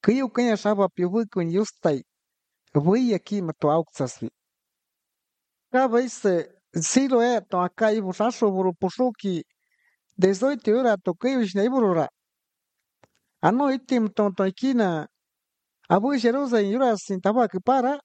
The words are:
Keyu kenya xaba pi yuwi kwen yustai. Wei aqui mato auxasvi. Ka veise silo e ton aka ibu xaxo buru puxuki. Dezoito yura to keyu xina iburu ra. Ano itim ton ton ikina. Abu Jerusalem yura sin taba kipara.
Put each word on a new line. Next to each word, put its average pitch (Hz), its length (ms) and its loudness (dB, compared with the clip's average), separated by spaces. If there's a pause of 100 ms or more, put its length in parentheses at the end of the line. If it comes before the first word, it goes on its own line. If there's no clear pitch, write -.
Keyu 254 260 2
kenya 240 280 0
xaba 202 320 0
pi - 140 -4
yuwi 202 240 -2
kwen 170 240 -4
yustai. 170 520 -2 (720)
Wei 202 400 2
aqui 202 280 -6
mato 156 280 -2
auxasvi. 147 580 -4 (1400)
Ka 254 160 2
veise 226 460 0 (560)
silo 262 320 2
e 240 260 0
ton 180 160 -2
aka 220 280 -2
ibu 202 200 -2
xaxo 226 420 -2
buru 185 260 0
puxuki. 196 600 -4 (800)
Dezoito 214 500 0
yura 233 340 2
to 175 100 -2
keyu 254 340 -2
xina 190 160 -2
iburu 233 300 2
ra. 156 120 0 (1400)
Ano 226 280 2
itim 254 340 -2 (100)
ton 202 200 0
ton 190 140 -2
ikina. 196 580 -2 (840)
Abu 220 280 2
Jerusalem 233 560 0
yura 240 240 2
sin 190 240 -8
taba 214 280 2
kipara. 254 560 0